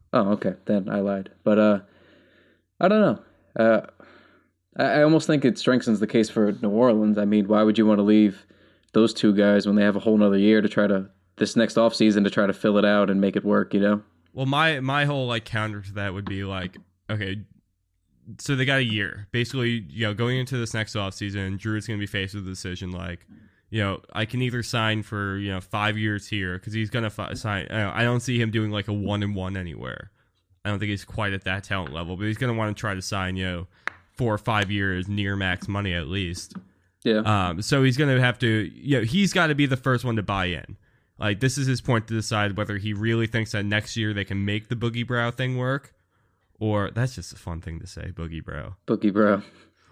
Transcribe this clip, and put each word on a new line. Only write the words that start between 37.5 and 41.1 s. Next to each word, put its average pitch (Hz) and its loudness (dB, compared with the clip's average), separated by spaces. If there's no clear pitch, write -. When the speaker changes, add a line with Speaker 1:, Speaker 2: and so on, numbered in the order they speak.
Speaker 2:
so 139 2
he's 127 4
gonna 135 2
have 123 0
to, 110 0
you 120 0
know, 104 0
he's 180 2
gotta 165 2
be 143 2
the 131 0
first 127 0
one 117 0
to 107 -2
buy 95 -2
in. 90 -8